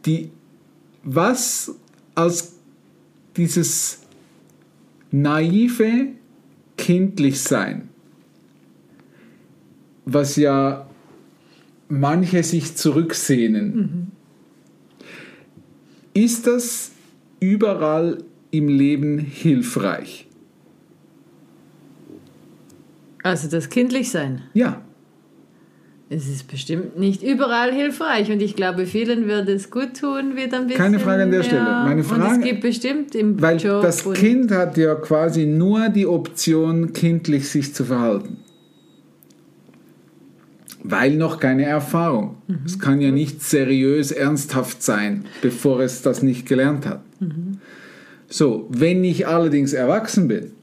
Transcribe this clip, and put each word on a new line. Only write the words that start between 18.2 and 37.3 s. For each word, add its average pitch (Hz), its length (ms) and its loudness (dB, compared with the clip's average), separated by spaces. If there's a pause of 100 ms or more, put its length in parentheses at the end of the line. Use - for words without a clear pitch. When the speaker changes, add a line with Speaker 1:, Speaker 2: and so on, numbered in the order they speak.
Speaker 1:
im 147 200 2
Leben 143 500 2
hilfreich? 123 1080 -2 (3000)
Speaker 2:
Also 160 260 -2
das 156 200 -4
Kindlichsein? 240 720 -2 (120)
Speaker 1:
Ja. - 280 0 (1300)
Speaker 2:
Es 143 160 -6
ist 135 200 -10
bestimmt 165 500 -8
nicht 190 240 0
überall 247 500 0
hilfreich 277 600 -2
und 208 100 0
ich 208 140 -2
glaube, 185 320 -2
vielen 226 400 -2
würde 202 260 0
es 196 160 -4
gut 262 300 -6
tun, 269 360 -4
wieder 254 220 -4
ein 254 80 -2
bisschen 254 160 -2
Speaker 1:
Keine 202 180 4
Frage 190 240 2
an 185 60 2
der 185 120 2
Speaker 2:
mehr. - 60 0
Speaker 1:
Stelle. - 160 2 (200)
Meine 147 140 2
Speaker 2:
Und - 20 2
es 156 80 0
Speaker 1:
Frage, 226 340 2
Speaker 2:
gibt 247 200 -2
bestimmt 262 520 -4
im 214 260 0
Speaker 1:
weil 165 220 4
Speaker 2:
Job 202 220 2
Speaker 1:
das 170 240 0
Speaker 2:
und 190 80 -4
Speaker 1:
Kind 226 360 4
hat 180 260 0
ja 156 180 4
quasi 156 500 0
nur 196 440 4
die 196 180 2
Option, 165 840 0
kindlich 160 560 0